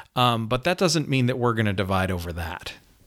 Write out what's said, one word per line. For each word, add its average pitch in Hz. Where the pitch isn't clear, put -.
Um, 120
but 123
that 180
doesn't 165
mean 131
that 127
we're 120
gonna 110
divide 95
over 85
that. 85